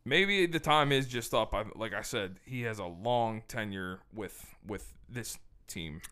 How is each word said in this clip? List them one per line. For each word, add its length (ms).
maybe 400
the 140
time 300
is 160
just 280
up. 200
I, 100
like 180
I 100
said, 340
he 160
has 160
a 80
long 600
tenure 540
with, 400
with 280
this 320
team 340